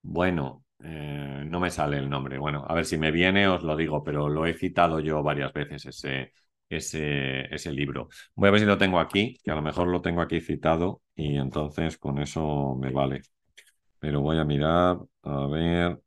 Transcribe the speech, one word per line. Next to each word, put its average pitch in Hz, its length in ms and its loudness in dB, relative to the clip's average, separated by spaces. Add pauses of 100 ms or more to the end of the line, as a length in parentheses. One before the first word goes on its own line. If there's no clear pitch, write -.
Bueno, 87 600 0 (200)
eh, 71 640 -8
no 87 120 -4
me 90 120 0
sale 73 260 0
el 69 120 -2
nombre. 67 280 -4
Bueno, 73 300 -4
a 80 80 -4
ver 82 100 0
si 85 120 -2
me 78 140 2
viene, 95 360 4
os 87 160 2
lo 78 120 -2
digo, 76 280 -2
pero 73 260 -2
lo 78 160 0
he 85 80 0
citado 85 460 2
yo 76 240 0
varias 71 300 -2
veces 73 320 -6
ese, 67 480 -8 (360)
ese, 71 840 -4
ese 76 180 -8
libro. 69 380 -4 (260)
Voy 98 140 6
a - 20 8
ver 104 80 8
si 107 60 4
lo 101 120 6
tengo 92 220 4
aquí, 101 440 2
que - 80 -4
a 78 40 0
lo 76 60 -2
mejor 76 260 0
lo 90 140 0
tengo 85 200 0
aquí 82 200 0
citado 82 600 0 (140)
y 73 220 -2
entonces 76 600 -2
con 71 220 -4
eso 73 580 -2
me 65 140 -4
vale. 67 300 0 (800)
Pero 73 220 -2
voy 78 160 2
a 80 60 2
mirar, 80 540 4 (260)
a 69 240 -2
ver 85 600 0